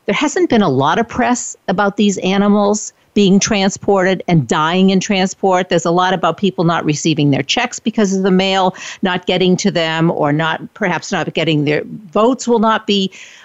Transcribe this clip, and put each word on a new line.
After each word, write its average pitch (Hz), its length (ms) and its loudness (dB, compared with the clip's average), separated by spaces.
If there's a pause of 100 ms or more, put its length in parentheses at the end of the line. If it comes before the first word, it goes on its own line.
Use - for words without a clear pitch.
there 202 80 -2
hasn't 330 360 0
been 226 120 4
a 180 60 2
lot 139 300 2
of 226 80 0
press - 500 -4 (120)
about 202 300 0
these 202 200 2
animals 202 720 0 (220)
being 202 260 4
transported 190 880 0
and 156 180 2
dying 180 440 2
in 190 100 2
transport. 190 680 0
There's 170 160 0
a 170 40 0
lot 180 220 2
about 170 240 -2
people 185 280 -2
not 165 200 0
receiving 151 460 0
their 139 120 0
checks - 380 -4
because 208 340 -2
of 190 80 -2
the 196 80 2
mail 190 460 2 (240)
not 180 240 -2
getting 180 320 2
to 196 140 -2
them, 165 400 0
or 147 240 0
not, 160 260 -2 (140)
perhaps 180 360 -4
not 165 220 -4
getting 156 320 0
their 147 220 0
votes 233 600 -2
will 233 120 2
not 220 280 0
be, 196 240 0 (340)